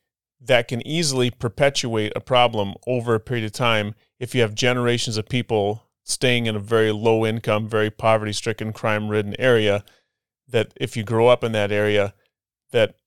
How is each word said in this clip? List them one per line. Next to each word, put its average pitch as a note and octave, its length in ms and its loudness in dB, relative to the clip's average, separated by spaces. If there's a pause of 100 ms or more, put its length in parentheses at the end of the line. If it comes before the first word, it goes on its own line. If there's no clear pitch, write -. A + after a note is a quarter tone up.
(400)
that A#2+ 280 0
can A#2 180 -6
easily C#3 440 -2
perpetuate A#2 840 -2
a - 60 -6
problem A2+ 540 0 (120)
over A#2+ 280 -2
a A2 60 0
period A#2 260 -6
of G#2+ 60 -10
time A2 420 0 (260)
if B2 140 -8
you B2+ 80 2
have G#2 120 0
generations A#2+ 640 0
of G#2+ 120 -6
people A2 560 -2 (200)
staying A#2+ 420 0
in A2 80 -2
a G#2 60 -4
very A2 320 2
low A2 340 2
income, A2 420 -2
very G#2+ 220 0
poverty G#2+ 420 0
stricken, A2 400 -6
crime G#2+ 360 -2
ridden G#2 320 -2
area, G#2+ 440 4 (640)
that A#2+ 280 -2
if - 200 -6
you A#2 60 -4
grow A2+ 240 2
up B2 160 6
in A#2 100 -4
that G#2 200 0
area, G#2 420 0 (560)
that A2 260 2 (100)